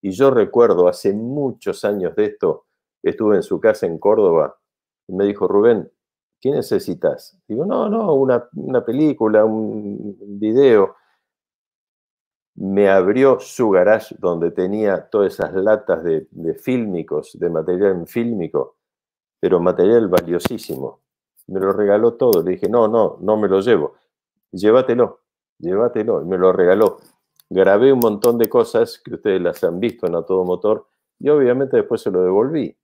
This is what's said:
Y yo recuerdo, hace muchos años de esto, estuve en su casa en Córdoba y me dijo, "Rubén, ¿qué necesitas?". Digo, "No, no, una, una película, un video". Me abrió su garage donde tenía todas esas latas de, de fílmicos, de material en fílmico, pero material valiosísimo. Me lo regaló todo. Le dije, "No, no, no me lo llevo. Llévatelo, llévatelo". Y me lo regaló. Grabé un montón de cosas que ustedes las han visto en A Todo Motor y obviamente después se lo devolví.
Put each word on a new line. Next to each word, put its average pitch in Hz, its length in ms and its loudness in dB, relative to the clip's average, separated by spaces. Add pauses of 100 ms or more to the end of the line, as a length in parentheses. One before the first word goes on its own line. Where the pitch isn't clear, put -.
Y 98 100 -8
yo 131 200 4
recuerdo, 104 560 4
hace 95 260 -2
muchos 117 720 -6
años 95 300 -4
de 107 100 0
esto, 95 400 -4 (360)
estuve 104 360 0
en 82 60 -2
su 90 160 -6
casa 107 260 0
en 82 120 -6
Córdoba 92 600 2 (500)
y 95 60 -12
me 95 120 -2
dijo, 101 220 -2
"Rubén, 101 440 2 (480)
¿qué 135 120 -2
necesitas?". - 960 -4
Digo, 127 180 -6
"No, 220 240 -2
no, 208 240 -2
una, 131 420 0
una 127 280 -2
película, 113 640 0
un 107 720 -6 (220)
video". 110 560 4 (1600)
Me 98 340 0
abrió 104 500 4
su 113 320 -2
garage 98 480 2
donde 85 320 -2
tenía 98 580 -2
todas 101 240 0
esas 80 220 -6
latas 95 480 0
de, 80 260 -2
de 82 240 -8
fílmicos, 95 840 -6
de 87 100 -4
material 90 440 -2
en 85 140 -8
fílmico, 95 680 -6 (640)
pero 87 200 0
material 92 480 2
valiosísimo. 85 920 -6 (480)
Me 95 120 -8
lo 98 140 0
regaló 104 400 2
todo. 113 300 2
Le 90 80 -4
dije, 92 180 -4
"No, 113 180 2
no, 110 320 0
no 104 160 0
me 107 120 -2
lo 95 140 2
llevo. 98 340 0 (560)
Llévatelo, 117 680 0 (380)
llévatelo". 107 600 -2
Y 78 40 -10
me 92 120 -4
lo 92 160 4
regaló. 95 460 2 (500)
Grabé 98 420 4
un 127 80 2
montón 117 380 0
de 113 100 0
cosas 117 560 -2
que 90 120 -12
ustedes 95 260 -2
las 87 220 -4
han 87 160 -2
visto 101 280 -6
en 85 80 -4
A 82 80 -4
Todo 92 220 -2
Motor 90 420 -2 (320)
y 139 100 -2
obviamente 135 480 2
después 110 240 -2
se 104 100 -4
lo 90 120 0
devolví. 110 600 -2